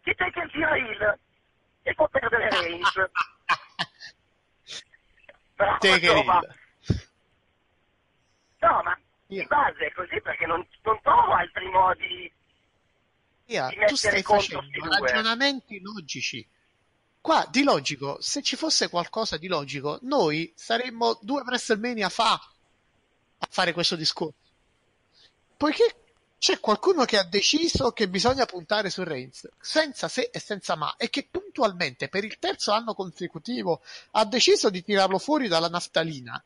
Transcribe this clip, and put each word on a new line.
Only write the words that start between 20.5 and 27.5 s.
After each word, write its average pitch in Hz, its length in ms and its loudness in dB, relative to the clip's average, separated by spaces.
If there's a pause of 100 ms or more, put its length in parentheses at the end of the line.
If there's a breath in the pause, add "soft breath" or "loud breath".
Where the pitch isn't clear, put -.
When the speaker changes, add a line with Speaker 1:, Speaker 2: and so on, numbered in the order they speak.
Speaker 2:
saremmo 233 680 -2
due 262 200 -4
WrestleMania 233 680 -2
fa 220 240 2
a - 1160 -12
fare 175 240 0
questo 170 220 0
discorso. 160 420 -4 (1200 soft breath)
Poiché 311 440 2 (360)
c'è - 220 0
qualcuno 254 460 4
che 220 120 2
ha 196 60 4
deciso 247 680 2